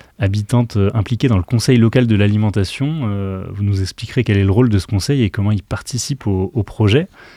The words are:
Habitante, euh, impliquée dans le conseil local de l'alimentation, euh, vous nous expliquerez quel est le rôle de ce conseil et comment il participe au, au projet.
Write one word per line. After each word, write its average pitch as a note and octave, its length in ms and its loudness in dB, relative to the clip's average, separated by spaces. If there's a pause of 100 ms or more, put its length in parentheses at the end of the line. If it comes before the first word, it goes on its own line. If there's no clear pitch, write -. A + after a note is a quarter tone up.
(180)
Habitante, G#2+ 600 -2
euh, G2 160 2
impliquée A#2+ 340 -2
dans A2 80 2
le F2+ 60 2
conseil B2 340 2
local A#2 300 4
de G#2+ 100 2
l'alimentation, G#2+ 880 0
euh, G2 460 -6
vous G2 120 -8
nous G2+ 200 0
expliquerez - 420 -4
quel G2+ 140 2
est G2 60 4
le G2 60 4
rôle A#2 200 4
de G2+ 80 4
ce - 80 -2
conseil B2+ 360 0
et G2+ 60 2
comment G#2 240 -2
il G2+ 100 -2
participe - 640 -8
au, F#2+ 280 0
au A2 80 0
projet. A2+ 440 2 (300)